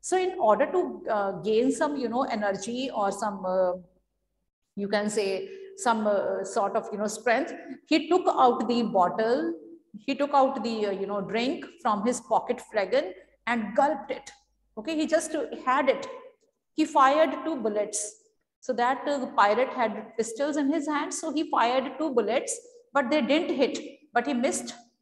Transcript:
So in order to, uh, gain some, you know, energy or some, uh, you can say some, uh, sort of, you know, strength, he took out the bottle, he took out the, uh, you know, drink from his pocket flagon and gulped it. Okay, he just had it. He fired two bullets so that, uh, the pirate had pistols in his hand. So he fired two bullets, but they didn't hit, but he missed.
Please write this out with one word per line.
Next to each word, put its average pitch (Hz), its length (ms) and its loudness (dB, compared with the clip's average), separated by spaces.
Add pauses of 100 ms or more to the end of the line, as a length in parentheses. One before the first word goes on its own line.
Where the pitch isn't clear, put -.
So - 160 -2
in 370 220 -2
order 220 320 4
to, 339 380 -2
uh, 202 220 0 (100)
gain 220 300 2
some, 294 260 0
you 247 120 -2
know, 240 140 0
energy 233 680 -4
or 202 180 0
some, 202 340 -6
uh, 185 280 2 (1000)
you 202 120 -4
can 208 220 0
say 196 400 -2 (280)
some, 220 280 0
uh, 196 380 0
sort 196 320 -2
of, 214 160 -2
you 202 60 -8
know, 208 100 -4
strength, 240 460 0 (340)
he 311 220 2
took 359 180 4
out 240 400 4
the 240 160 2
bottle, 220 680 2 (460)
he - 140 -4
took 285 200 -2
out 262 300 4
the, 220 240 -2
uh, 202 40 0
you 190 160 -4
know, 202 140 -4
drink 233 440 -2 (160)
from 208 240 2
his 240 160 2
pocket 233 400 0 (100)
flagon 226 420 0 (340)
and 226 280 -2
gulped 294 360 2
it. - 200 -10 (460)
Okay, 262 180 -6
he 311 120 0
just 330 280 0 (300)
had 262 240 2
it. - 180 0 (680)
He 311 120 2
fired 302 460 6 (140)
two 320 100 -4
bullets 208 600 -4 (440)
so - 140 -6
that, 240 340 0
uh, 285 100 0
the 254 100 -4
pirate 214 420 4
had 220 480 -4
pistols 277 400 -2
in 277 140 0
his 311 160 -2
hand. 294 260 -2
So 320 200 -6
he 311 160 -2
fired 254 480 2
two 302 140 -2
bullets, 233 480 0 (340)
but 262 160 2
they 302 120 4
didn't 285 340 2
hit, 254 240 2 (340)
but - 140 2
he - 60 -2
missed. 247 400 -2 (280)